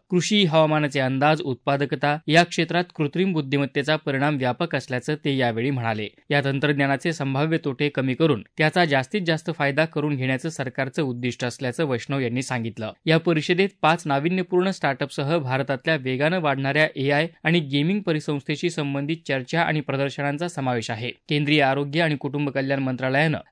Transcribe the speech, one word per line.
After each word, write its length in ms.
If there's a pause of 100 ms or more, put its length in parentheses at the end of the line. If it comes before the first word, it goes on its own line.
कृषी, 360
हवामानाचे 560
अंदाज, 420
उत्पादकता 840
या 180
क्षेत्रात 400 (100)
कृत्रिम 380
बुद्धिमत्तेचा 640
परिणाम 400
व्यापक 380
असल्याचं 400
ते 220
यावेळी 340
म्हणाले. 380 (220)
या 140
तंत्रज्ञानाचे 680
संभाव्य 520
तोटे 240
कमी 260
करून 280 (160)
त्याचा 260
जास्तीत 420
जास्त 320
फायदा 260
करून 320
घेण्याचं 320
सरकारचं 540
उद्दिष्ट 420
असल्याचं 400
वैष्णव 340
यांनी 240
सांगितलं. 500 (140)
या 120
परिषदेत 500 (140)
पाच 240
नाविन्यपूर्ण 640
स्टार्टअपसह 680
भारतातल्या 580
वेगानं 440
वाढणाऱ्या 560
एआय 300 (180)
आणि 160
गेमिंग 400
परिसंस्थेशी 720
संबंधित 460 (120)
चर्चा 340
आणि 180
प्रदर्शनांचा 680
समावेश 420
आहे. 200
केंद्रीय 520
आरोग्य 400
आणि 140
कुटुंब 340
कल्याण 300
मंत्रालयानं 580 (140)